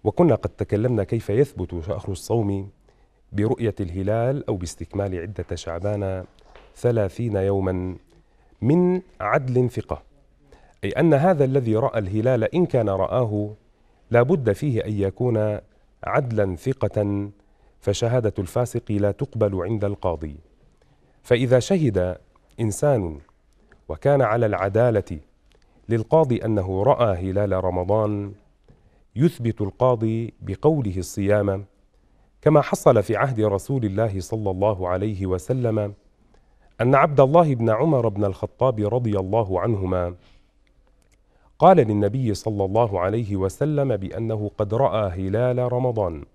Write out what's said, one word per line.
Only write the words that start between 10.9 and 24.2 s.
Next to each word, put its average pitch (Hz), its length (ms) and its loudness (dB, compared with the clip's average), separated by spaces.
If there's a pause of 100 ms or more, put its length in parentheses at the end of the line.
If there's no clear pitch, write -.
أن 156 240 4
هذا 147 300 4
الذي 127 320 0
رأى 117 220 0
الهلال 110 560 0
إن 175 120 2
كان 113 220 0
رآه 104 680 -2 (560)
لا 117 120 6
بد 127 300 2
فيه 120 320 -2
أن 107 80 -4
يكون 107 680 -2 (460)
عدلا 107 520 0
ثقة، 101 720 -2 (520)
فشهادة 113 580 0
الفاسق 117 540 -4
لا 101 180 2
تقبل 101 520 -2
عند 101 220 -4
القاضي. 82 520 -4 (880)
فإذا 123 360 2
شهد 110 580 0 (440)
إنسان 104 580 0 (720)
وكان 139 340 2